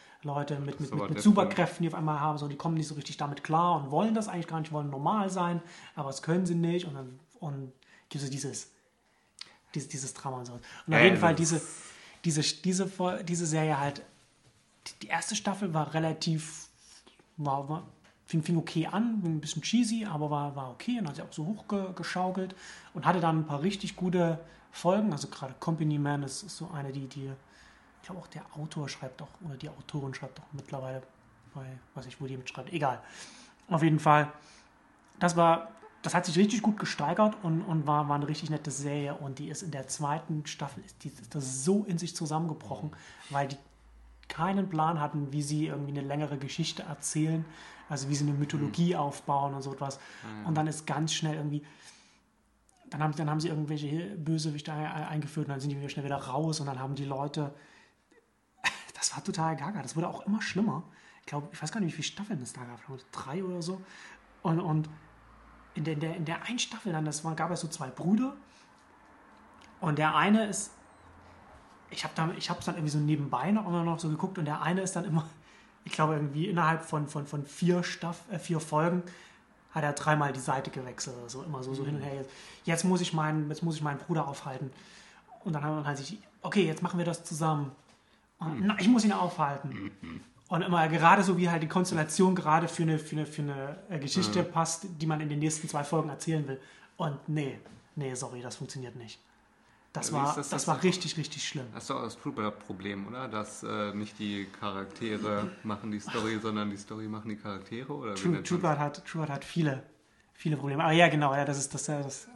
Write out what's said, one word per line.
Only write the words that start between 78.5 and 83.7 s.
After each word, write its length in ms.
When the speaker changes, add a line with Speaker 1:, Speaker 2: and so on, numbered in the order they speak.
Speaker 1:
Folgen 420
hat 120
er 80
dreimal 400
die 80
Seite 320
gewechselt 460
oder 120
so, 140
immer 200
so, 100
so 120
hin 100
und 60
Speaker 2:
Mhm. 40
Speaker 1:
her. 100
Jetzt, 140
jetzt 220
muss 160
ich 100
meinen, 380
jetzt 120
muss 140